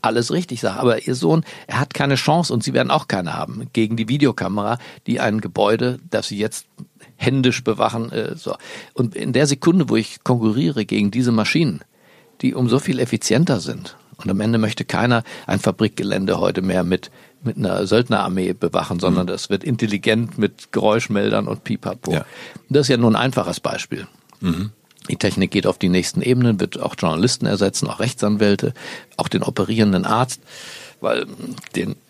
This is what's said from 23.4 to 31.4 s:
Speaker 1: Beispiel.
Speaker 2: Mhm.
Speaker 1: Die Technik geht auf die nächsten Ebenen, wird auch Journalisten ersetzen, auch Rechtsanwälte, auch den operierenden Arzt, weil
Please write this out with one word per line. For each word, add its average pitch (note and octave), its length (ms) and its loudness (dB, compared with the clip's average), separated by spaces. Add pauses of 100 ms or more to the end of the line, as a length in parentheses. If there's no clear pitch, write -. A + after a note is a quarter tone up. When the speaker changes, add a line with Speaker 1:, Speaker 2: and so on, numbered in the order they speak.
Speaker 1:
Beispiel. - 460 -6 (340)
Speaker 2:
Mhm. F#2 300 -2 (380)
Speaker 1:
Die - 60 0
Technik F#2+ 360 0
geht - 160 2
auf F#2 100 2
die F#2+ 100 0
nächsten F2+ 340 2
Ebenen, A#2+ 380 4
wird - 220 -2
auch - 180 -4
Journalisten F#2 460 0
ersetzen, G2+ 420 0
auch G#2+ 140 -6
Rechtsanwälte, G#2 720 2 (420)
auch - 140 0
den - 120 0
operierenden G#2 640 2
Arzt, B2 360 0 (580)
weil - 260 0 (520)